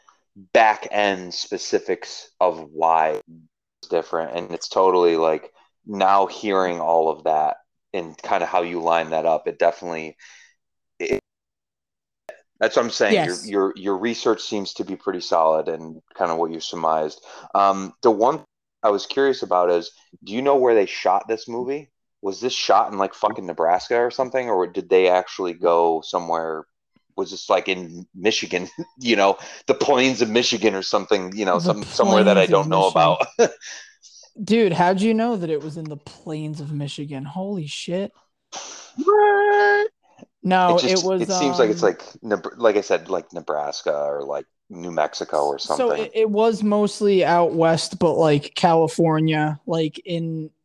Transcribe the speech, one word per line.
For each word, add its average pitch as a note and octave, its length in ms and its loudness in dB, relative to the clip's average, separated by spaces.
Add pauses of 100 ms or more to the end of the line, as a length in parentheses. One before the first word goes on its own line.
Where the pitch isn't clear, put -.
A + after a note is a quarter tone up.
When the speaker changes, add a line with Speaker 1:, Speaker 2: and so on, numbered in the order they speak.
(360)
Speaker 1:
back G#2+ 560 2
end F#2+ 420 -2
specifics - 960 -6 (100)
of E2 320 -2
why D#2 500 2 (600)
it's - 80 -18
different. D#2+ 480 -4
And F2 160 -8
it's - 160 -10
totally, F2+ 480 4
like, D#2+ 340 0 (340)
now G2 420 2
hearing F#2 520 -2
all D#2+ 300 2
of D#2 160 -6
that D2+ 320 0 (360)
and E2+ 240 -10
kinda F#2 280 -4
how F2+ 160 -2
you F2 200 -6
line E2 300 0
that D#2+ 140 -2
up, E2 220 0
it E2 120 -6
definitely, E2 560 -2 (840)
it, - 200 -2 (1400)
that's A2+ 180 0
what A#2+ 80 2
I'm A2+ 60 -6
saying. A2 240 2
Speaker 2:
Yes. G2 100 2 (200)
Speaker 1:
Your, - 0 -
your, G2 300 0
your G2 220 -4
research A2+ 440 -2
seems G2+ 340 -8
to G#2 100 -8
be F#2 100 -8
pretty F#2 260 -6
solid D#2+ 460 2
and D#2+ 340 -10 (160)
kinda E2+ 180 -2
what E2 160 -2
you E2 80 -10
surmised. D#2+ 640 -4 (300)
Um, F#2+ 480 0
the A#2+ 100 4
one B2+ 340 0 (360)
I A2 80 2
was G2+ 160 0
curious C3+ 380 0
about F2+ 260 2
is, F2 220 0 (320)
do G2 100 -14
you A#2 80 -4
know C#3 140 2
where B2+ 200 4
they G2+ 100 4
shot - 420 -2
this A2 200 -6
movie? B2 440 -8 (300)
Was G2 180 -8
this A#2+ 140 -4
shot G#2 380 2
in, G#2 60 -8
like, G2 160 -2
fucking G#2+ 320 -4
Nebraska F2 520 0
or A#2+ 140 2
something? B2+ 380 -4
Or F#2 160 2
did F2+ 240 -8
they F#2 200 6
actually F#2 440 0
go E2+ 480 2
somewhere? E2 600 -4 (540)
Was G2 140 -4
this, - 180 -8
like, F#2+ 180 2
in F2+ 480 -8
Michigan, F#2 540 -2 (140)
<laughs> - 160 -20
you B3 180 0
know, G3 200 4 (300)
the - 60 4
plains C3 480 2
of A2+ 80 0
Michigan A2 440 0
or F#2+ 100 -4
something, F#2+ 520 -2
you G#2+ 100 -4
know, F2+ 140 2
Speaker 2:
The F2 140 0
Speaker 1:
some, G#2 100 -10
somewhere G#2+ 400 4
that G2 140 6
I F#2+ 80 6
Speaker 2:
plains F2+ 40 0
of - 40 -2
Speaker 1:
don't F#2+ 160 4
know F#2+ 180 4
Speaker 2:
Michigan. F#2 40 0
Speaker 1:
about? E2+ 360 2 (100)
<laughs> - 1080 -6
Speaker 2:
Dude, G#3 300 2
how'd F3+ 280 2
you A3+ 120 2
know A3+ 220 -2
that E3+ 140 -4
it D3+ 120 -4
was D#3 160 -12
in D#3+ 80 -10
the D3+ 120 -12
plains D#3 640 -12
of C#3+ 120 -10
Michigan? C#3+ 520 -8
Holy F#3 420 -6
shit. F#3 440 -6 (840)
Speaker 3:
What? G#4 960 4 (520)
Speaker 2:
No, F#3 340 4
Speaker 1:
It - 20 -
just, F#3 140 2
Speaker 2:
it F#3 100 0
was, F#3 200 0
Speaker 1:
it - 80 -4
seems C#3 280 0
like A#2 100 4
it's G#2+ 140 -2
Speaker 2:
um, - 0 -
Speaker 1:
like G2 200 2 (200)
Neb-, G#2 340 -4
like A2+ 200 4
I G#2 40 0
said, F2 280 -2
like, F2+ 240 -6
Nebraska D2+ 640 -4
or, C#2+ 280 -4
like, C#2+ 220 -8 (240)
New F2 220 -10
Mexico D2+ 540 -2
or C#2+ 140 -2
Speaker 2:
So A#3 320 -2
Speaker 1:
something. - 100 -2
Speaker 2:
it, G#3+ 120 -8
it A3 160 2
was G#3 340 0
mostly G#3 600 2
out E3+ 300 2
west, E3 460 0
but, E3 160 2
like, D3+ 400 2
California, D#3+ 1120 2
like, D#3+ 400 -4
in E3 440 -6 (160)